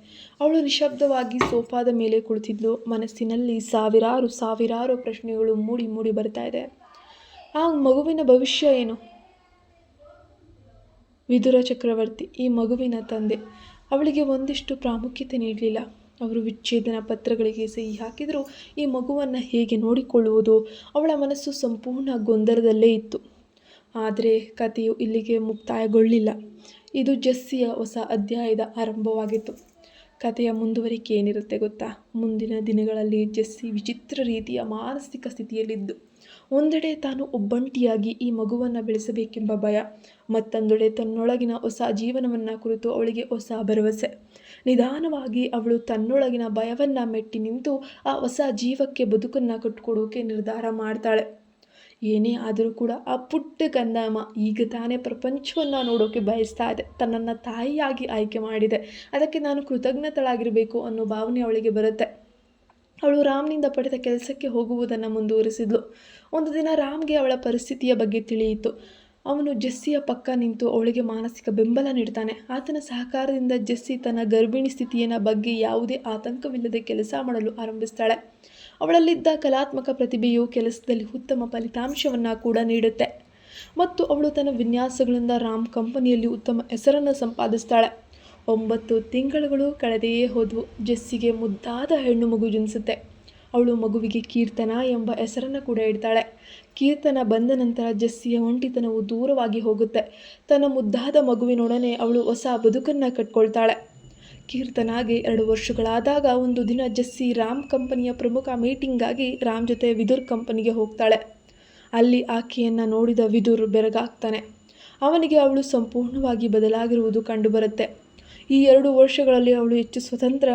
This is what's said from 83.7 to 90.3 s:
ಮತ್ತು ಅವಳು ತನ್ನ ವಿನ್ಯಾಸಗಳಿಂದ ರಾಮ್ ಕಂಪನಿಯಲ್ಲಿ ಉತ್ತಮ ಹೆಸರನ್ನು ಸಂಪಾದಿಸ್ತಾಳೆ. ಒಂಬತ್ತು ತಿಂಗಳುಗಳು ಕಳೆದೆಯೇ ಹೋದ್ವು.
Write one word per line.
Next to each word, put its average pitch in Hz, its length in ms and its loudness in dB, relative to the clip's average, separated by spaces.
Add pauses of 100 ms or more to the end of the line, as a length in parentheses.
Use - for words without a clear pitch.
ಮತ್ತು 359 260 2
ಅವಳು 294 260 2
ತನ್ನ 285 220 0
ವಿನ್ಯಾಸಗಳಿಂದ 240 840 0
ರಾಮ್ 226 300 -2
ಕಂಪನಿಯಲ್ಲಿ 240 600 0
ಉತ್ತಮ 233 420 -4
ಹೆಸರನ್ನು 285 440 2
ಸಂಪಾದಿಸ್ತಾಳೆ. 226 840 0 (500)
ಒಂಬತ್ತು 226 540 0
ತಿಂಗಳುಗಳು 277 720 0
ಕಳೆದೆಯೇ 233 540 0
ಹೋದ್ವು. 226 400 -2 (180)